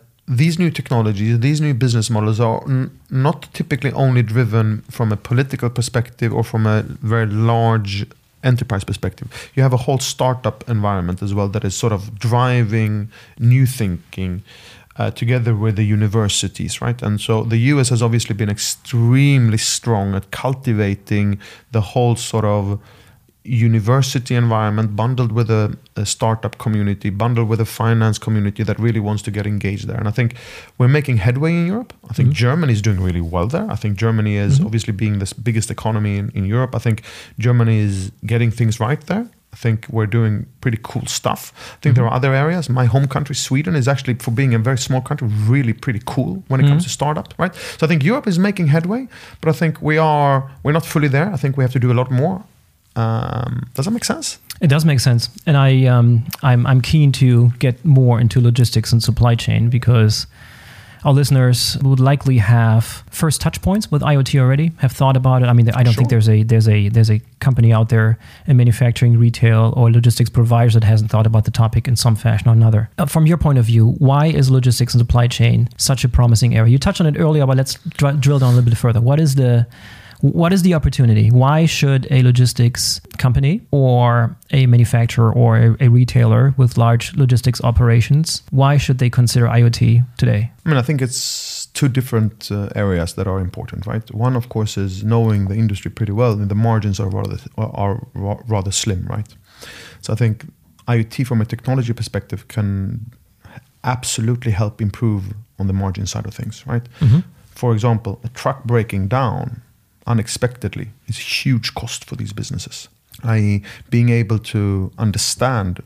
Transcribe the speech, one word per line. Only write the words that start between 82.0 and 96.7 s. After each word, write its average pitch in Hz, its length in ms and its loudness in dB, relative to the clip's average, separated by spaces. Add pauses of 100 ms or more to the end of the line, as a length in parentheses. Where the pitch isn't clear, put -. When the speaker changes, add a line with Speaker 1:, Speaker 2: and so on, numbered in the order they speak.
Speaker 2:
a 131 140 4
logistics 123 760 2 (200)
company 135 500 0
or 120 640 2 (140)
a 135 160 2
manufacturer 117 640 2
or 113 260 2
a, 117 220 4
a 131 100 4
retailer 120 680 4
with 127 180 2
large 117 400 0
logistics 123 480 2
operations, 120 840 2
why 139 280 2
should 135 200 0
they 123 140 0
consider 120 360 2
I 113 140 2
O 120 80 6
T 117 320 4 (160)
today? 117 340 0 (140)
Speaker 1:
I 165 40 0
mean, 147 100 2
I - 20 2
think 135 220 -2
it's - 640 -8
two - 200 -2
different, 120 640 -2
uh, 101 240 -6
areas 92 380 -2
that 98 140 -6
are 95 120 -4
important, - 460 -8
right? 113 260 -8
One, 123 240 -2
of 120 140 -6
course, 110 260 -4
is 98 280 -6
knowing 107 460 0
the 101 60 -4
industry 107 360 -4
pretty 101 220 -6
well, 117 180 0
and 104 180 -4
the 101 60 -4
margins 104 440 0